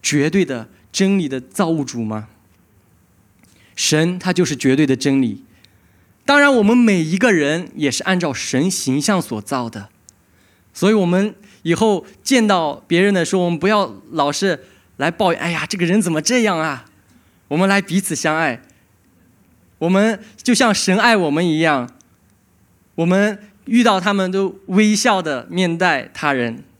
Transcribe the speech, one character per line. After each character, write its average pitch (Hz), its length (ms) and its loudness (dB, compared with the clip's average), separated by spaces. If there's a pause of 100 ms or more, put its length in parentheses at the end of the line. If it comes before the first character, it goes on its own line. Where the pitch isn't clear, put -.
绝 147 260 0
对 180 160 2
的 117 240 -10 (220)
真 196 260 0
理 165 100 -2
的 131 140 -6
造 165 280 -4
物 160 140 -2
主 120 200 -8
吗？ 107 240 -8 (1500)
神 170 440 0
他 185 140 -2
就 175 100 2
是 151 120 -2
绝 131 200 2
对 151 100 2
的 135 100 2
真 135 260 0
理。 110 220 -4 (840)
当 285 140 4
然， 285 140 4
我 233 80 4
们 214 160 4
每 208 240 4
一 160 160 -2
个 226 140 2
人 160 440 0
也 147 140 0
是 - 140 -6
按 185 160 0
照 165 120 -2
神 135 380 -2
形 139 320 -2
象 185 200 0
所 107 200 -8
造 123 260 -6
的。 101 220 -14 (800)
所 - 160 -2
以 214 60 4
我 202 120 2
们 190 280 0 (300)
以 165 100 0
后 202 320 0 (160)
见 247 240 2
到 170 400 0
别 175 160 2
人 202 100 4
的 180 140 2
时 185 100 -4
候， 185 80 2
我 175 60 0
们 170 80 -2
不 156 100 -2
要 190 320 0 (120)
老 147 200 0
是 175 340 -2 (320)
来 147 120 0
抱 170 240 0
怨 - 80 -6
，“哎 170 80 -4
呀， 160 160 -6
这 - 100 -8
个 175 120 -2
人 190 120 2
怎 175 120 -2
么 156 100 -2
这 240 220 0
样 185 160 0
啊？” 147 260 -6 (640)
我 147 80 -2
们 190 100 2
来 196 140 2
彼 185 180 -2
此 190 160 -6
相 156 220 -2
爱。 143 240 -2 (1160)
我 165 100 -2
们 208 340 2 (200)
就 247 100 2
像 233 200 2
神 185 260 0
爱 226 180 4
我 165 140 0
们 165 140 0
一 156 140 0
样， 143 300 0 (1040)
我 165 100 -2
们 196 340 0 (260)
遇 233 180 2
到 202 160 4
他 202 140 -2
们 190 180 -2
都 196 360 -4
微 214 280 2
笑 214 260 0
的 143 280 -6
面 170 280 -2
带 170 360 0
他 147 180 -4
人 123 320 -4 (160)